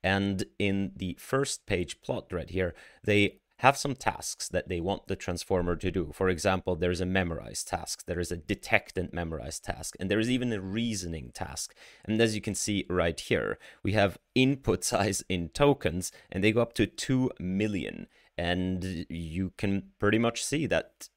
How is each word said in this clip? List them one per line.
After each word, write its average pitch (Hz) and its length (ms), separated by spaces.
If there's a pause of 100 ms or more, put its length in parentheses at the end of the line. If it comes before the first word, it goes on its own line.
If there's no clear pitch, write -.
And 98 400 (160)
in 98 380
the 90 240
first - 460
page 90 340
plot - 320
right 82 180
here, 90 240 (300)
they 104 320 (220)
have 131 180
some 139 180
tasks - 540
that 90 220
they 87 100
want 92 260
the 98 80
transformer 87 640
to 92 140
do. 82 240
For 95 160
example, 90 460
there 87 140
is 90 120
a - 20
memorize 85 580
task, - 440
there 87 120
is 87 140
a 87 60
detect - 580
and 90 160
memorize 80 480
task, - 400
and 95 100
there 101 80
is 113 120
even 123 200
a 101 120
reasoning 95 720
task. - 400 (320)
And 110 160
as 113 120
you 104 60
can 101 140
see 101 340
right 87 320
here, 57 380 (240)
we 98 100
have 101 240 (180)
input 131 500
<laughs> - 80
size 101 360
in 87 220
tokens, 135 600 (220)
and 92 100
they 104 100
go 117 100
up 113 100
to - 140
two - 520
million. 90 680 (320)
And 90 720
you 85 480
can 98 400
pretty 104 180
much 117 260
see 151 220
that - 520